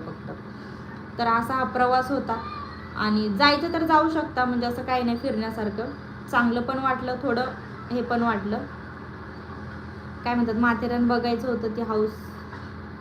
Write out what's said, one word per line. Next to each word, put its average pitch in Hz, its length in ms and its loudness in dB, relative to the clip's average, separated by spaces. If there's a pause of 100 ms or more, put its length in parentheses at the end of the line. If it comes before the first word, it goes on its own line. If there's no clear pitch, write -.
फक्त. - 260 -10 (840)
तर 233 100 0
असा 233 260 2
हा 262 100 2
प्रवास 254 480 4
होता. 226 300 0 (560)
आणि 214 320 4
जायचं 285 440 4
तर 330 100 2
जाऊ 320 260 6
शकता, 302 360 0
म्हणजे 240 220 2
असं 240 160 -4
काही 254 200 2
नाही, 233 140 2
फिरण्यासारखं 220 680 -2 (460)
चांगलं 240 300 4
पण 262 220 -2
वाटलं, 254 400 0
थोडं 247 200 2 (480)
हे 240 100 0
पण 233 200 0
वाटलं, 214 360 0 (1700)
काय 240 120 0
म्हणतात, 233 200 2
माथेरान 240 520 4
बघायचं 240 400 2
होतं, 226 200 0
ती 220 140 -2
हाऊस 214 300 2 (880)